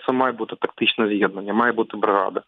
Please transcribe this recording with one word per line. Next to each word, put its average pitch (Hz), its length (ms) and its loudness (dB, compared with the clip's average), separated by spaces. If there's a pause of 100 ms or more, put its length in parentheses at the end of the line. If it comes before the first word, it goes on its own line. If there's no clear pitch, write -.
це 131 60 2
має 127 200 2
бути 113 240 -8
тактичне - 520 0
з'єднання, 101 460 -2
має 117 180 4
бути 110 260 -2
бригада. 98 500 2